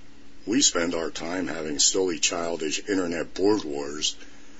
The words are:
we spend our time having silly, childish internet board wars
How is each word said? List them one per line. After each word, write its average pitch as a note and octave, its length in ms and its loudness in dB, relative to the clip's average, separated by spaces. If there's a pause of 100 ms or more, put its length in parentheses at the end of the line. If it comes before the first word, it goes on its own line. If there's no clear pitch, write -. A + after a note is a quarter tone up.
(460)
we A2+ 160 2
spend F2 340 4
our E2 140 0
time E2 380 -2
having D2+ 300 -2
silly, F#2 420 4
childish E2+ 680 0
internet F2 460 0
board G2 320 4
wars C#2+ 500 -2 (440)